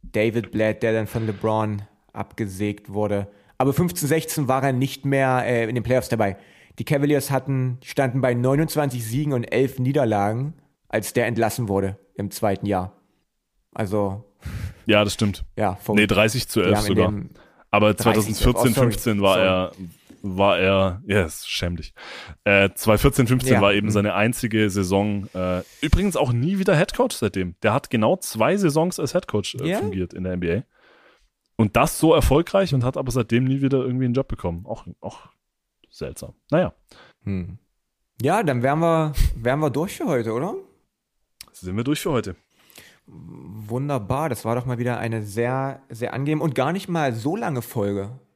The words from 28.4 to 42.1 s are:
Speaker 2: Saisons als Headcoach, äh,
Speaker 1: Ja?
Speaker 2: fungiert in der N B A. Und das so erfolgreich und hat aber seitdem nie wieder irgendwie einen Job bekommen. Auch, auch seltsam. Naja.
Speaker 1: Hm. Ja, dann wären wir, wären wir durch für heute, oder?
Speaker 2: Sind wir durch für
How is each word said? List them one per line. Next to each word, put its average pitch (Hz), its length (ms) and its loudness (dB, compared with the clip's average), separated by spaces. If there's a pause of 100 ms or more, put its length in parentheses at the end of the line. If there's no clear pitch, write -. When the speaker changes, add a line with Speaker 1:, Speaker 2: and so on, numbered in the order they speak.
Speaker 2:
Saisons 170 420 2
als - 160 -4
Headcoach, - 460 -2
äh, 156 80 -2
Speaker 1:
Ja? 190 100 -2
Speaker 2:
fungiert 95 360 -4
in 92 100 -8
der 92 80 -4
N 90 80 -4
B 85 160 0
A. 110 60 -2 (920)
Und 104 200 2
das 139 220 2
so 160 160 6
erfolgreich 165 600 4
und 123 100 2
hat 127 120 -2
aber 131 160 -4
seitdem 120 320 2
nie 135 160 0
wieder 135 200 2
irgendwie 127 260 -2
einen 120 80 0
Job 131 140 -2
bekommen. 87 380 -6
Auch, - 200 -12 (160)
auch - 260 -14 (600)
seltsam. - 420 -12 (180)
Naja. 135 220 2 (520)
Speaker 1:
Hm. 95 340 -6 (640)
Ja, 180 200 2
dann 131 200 0
wären 143 180 0
wir, 160 320 2 (240)
wären 123 240 -2
wir 151 100 0
durch 156 260 -4
für 330 100 -6
heute, 117 260 0
oder? 156 220 -4 (1000)
Speaker 2:
Sind 90 240 -10
wir 117 80 -2
durch 147 160 -2
für 170 120 -4